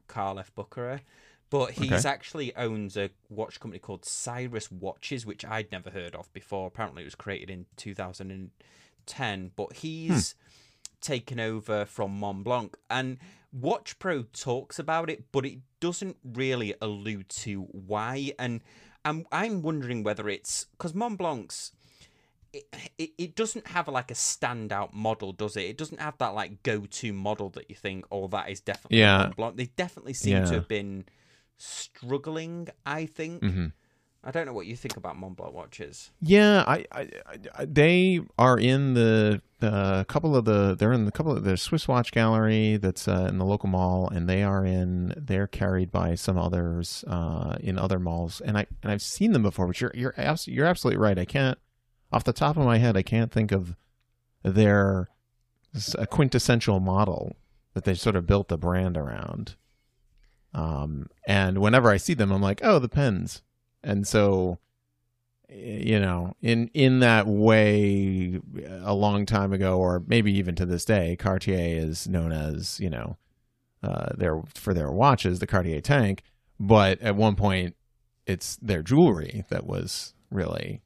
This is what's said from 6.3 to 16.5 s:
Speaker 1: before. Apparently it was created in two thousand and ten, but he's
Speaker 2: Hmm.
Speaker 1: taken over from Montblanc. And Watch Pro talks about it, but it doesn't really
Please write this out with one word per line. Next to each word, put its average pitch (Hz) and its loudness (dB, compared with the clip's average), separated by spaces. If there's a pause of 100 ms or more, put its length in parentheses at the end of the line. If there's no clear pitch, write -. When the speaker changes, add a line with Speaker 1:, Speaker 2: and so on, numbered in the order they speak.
Speaker 1:
before. 95 -10
Apparently 90 -12
it - -16
was - -18
created - -12
in 92 -14 (100)
two 101 -14
thousand 95 -12
and 95 -14 (560)
ten, 98 -10
but - -10
he's 160 -4
Speaker 2:
Hmm. - -20 (600)
Speaker 1:
taken 123 -8
over 110 -4
from 101 -8
Montblanc. 101 -6 (160)
And 131 -6 (320)
Watch 151 -6
Pro 156 -6
talks - -8
about 165 -4
it, - -12
but 135 -2
it 127 -12 (200)
doesn't 175 -6
really 123 -4